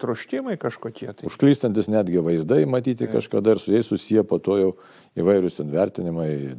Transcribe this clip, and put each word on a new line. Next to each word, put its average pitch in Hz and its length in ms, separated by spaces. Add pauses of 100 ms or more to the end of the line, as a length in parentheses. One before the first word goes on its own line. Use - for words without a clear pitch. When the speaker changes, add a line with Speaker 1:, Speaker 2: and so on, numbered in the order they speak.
Speaker 1:
troškimai 220 580
kažkokie - 540
tai. - 160
Speaker 2:
Užklystantis 123 580
netgi 98 320
vaizdai 85 480
matyti 123 380
Speaker 1:
Taip. 110 100
Speaker 2:
kažkada 110 400
ir 95 80
su 98 80
jais 113 160
susiję 107 400
po 87 160
to 98 160
jau 95 140 (420)
įvairūs 90 460
ten 73 100
vertinimai, 82 580 (300)